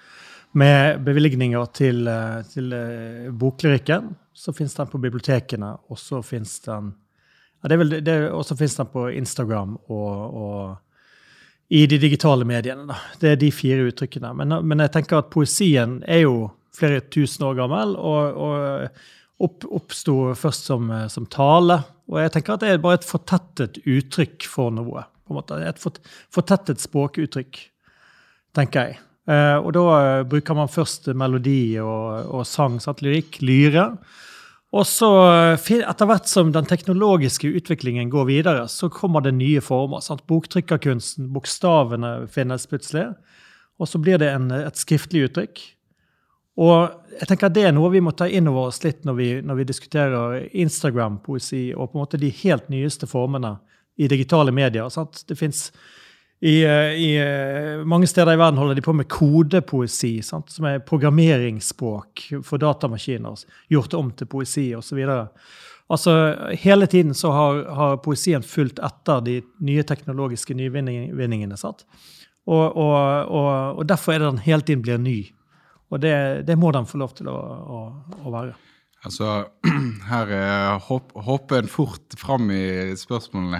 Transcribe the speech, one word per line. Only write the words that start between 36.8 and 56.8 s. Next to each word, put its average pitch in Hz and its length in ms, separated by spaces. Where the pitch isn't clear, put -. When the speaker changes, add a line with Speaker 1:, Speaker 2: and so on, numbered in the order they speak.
Speaker 1:
utviklingen 123 500
går 135 160
videre, 139 420
så - 220
kommer 170 320
det 135 140
nye 139 240
former, 135 400
sant? - 280
Boktrykkerkunsten, 156 1000
bokstavene 120 1040
finnes 127 360
plutselig, 156 420
og 165 80
så - 120
blir 175 180
det 151 140
en, 131 180
et 143 300
skriftlig 147 480
uttrykk. 175 320
Og 170 320
jeg - 100
tenker 196 180
at 170 60
det 202 140
er 151 80
noe 160 160
vi 190 100
må 165 140
ta 175 100
inn 180 220
over 127 240
oss - 100
litt 156 240
når 139 80
vi, 123 140
når 139 160
vi 135 80
diskuterer 131 800
Instagram-poesi 127 1200
og 131 160
på - 80
en - 20
måte 143 160
de 139 140
helt 160 380
nyeste 139 380
formene 123 500
i 147 80
digitale 135 480
medier, 120 340
sant? - 380
Det 151 100
finnes 147 300
i, 160 220
eh, 151 340